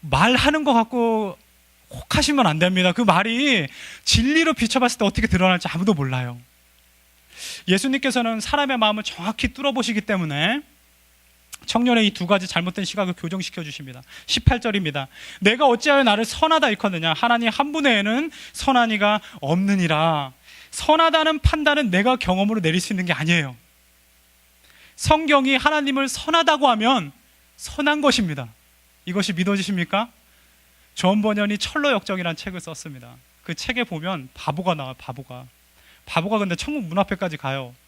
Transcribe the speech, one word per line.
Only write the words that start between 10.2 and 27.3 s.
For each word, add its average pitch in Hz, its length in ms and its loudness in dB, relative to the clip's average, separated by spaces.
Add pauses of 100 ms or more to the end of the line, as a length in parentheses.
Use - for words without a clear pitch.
청년의 233 400 2
이 202 40 2
두 185 160 -8
가지 185 200 2
잘못된 180 380 -4
시각을 185 300 -4
교정시켜 175 500 -8
주십니다. 131 380 -16 (240)
십팔 - 340 2
절입니다. 160 480 -2 (320)
"내가 240 260 4
어찌하여 277 360 4
나를 220 220 4
선하다 311 460 2
일컫느냐? 170 440 -2
하나님 233 340 2
한 277 240 -2
분 294 140 0
외에는 233 440 0 (220)
선한 240 380 2
이가 208 300 2 (200)
없느니라." 160 920 0 (380)
선하다는 311 680 4
판단은 294 520 2
내가 208 260 4
경험으로 202 440 0
내릴 165 200 2
수 - 120 -6
있는 185 140 -2
게 175 60 0
아니에요. 151 440 0 (1400)
성경이 285 600 2
하나님을 277 520 0
선하다고 311 600 2
하면 220 440 2 (440)